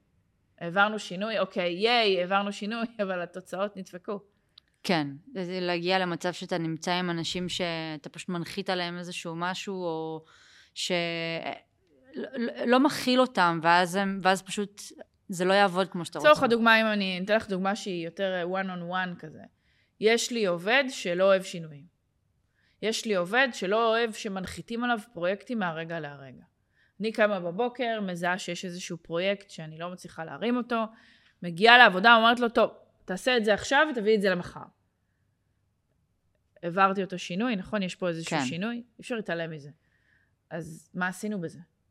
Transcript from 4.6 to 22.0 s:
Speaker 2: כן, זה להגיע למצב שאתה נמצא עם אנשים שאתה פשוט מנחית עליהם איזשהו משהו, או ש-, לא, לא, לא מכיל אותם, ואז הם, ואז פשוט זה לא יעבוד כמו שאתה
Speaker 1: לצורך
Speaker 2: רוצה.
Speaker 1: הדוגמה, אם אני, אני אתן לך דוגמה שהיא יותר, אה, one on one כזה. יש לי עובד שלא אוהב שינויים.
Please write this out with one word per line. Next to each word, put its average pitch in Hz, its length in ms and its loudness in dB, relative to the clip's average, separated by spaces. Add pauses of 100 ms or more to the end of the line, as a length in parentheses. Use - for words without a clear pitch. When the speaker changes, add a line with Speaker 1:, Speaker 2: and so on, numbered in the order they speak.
Speaker 2:
כן, 156 240 2 (260)
זה 185 280 -6
להגיע 175 380 0
למצב 180 320 -2
שאתה 180 260 -6
נמצא 160 340 -2
עם 180 180 0
אנשים 170 400 -4
שאתה 160 600 -6
פשוט - 200 -14
מנחית 175 400 -6
עליהם 175 280 -4
איזשהו 175 380 -10
משהו, 185 480 -6
או 160 420 -6 (480)
ש-, - 180 -6 (1200)
לא, - 220 -10
לא, - 300 -6
לא 240 140 6
מכיל 254 420 4
אותם, 180 420 4
ואז 175 320 6
הם, 196 260 -2
ואז 185 200 4
פשוט 202 400 -6 (500)
זה 180 140 0
לא 185 80 4
יעבוד 190 360 4
כמו 170 160 -6
שאתה - 140 -10
Speaker 1:
לצורך 294 140 8
Speaker 2:
רוצה. 277 120 0
Speaker 1:
הדוגמה, 226 360 6
אם 220 40 2
אני, 196 320 -2
אני 180 80 -6
אתן 208 100 2
לך 214 140 0
דוגמה 190 260 -2
שהיא 175 300 -6
יותר, 185 280 -4
אה, 180 280 -2
one 190 40 -4
on 180 260 -8
one 180 280 -4
כזה. 131 220 -16 (580)
יש 233 320 2
לי 233 140 0
עובד 185 440 2
שלא 185 340 -2
אוהב 190 180 6
שינויים. 156 440 -14 (960)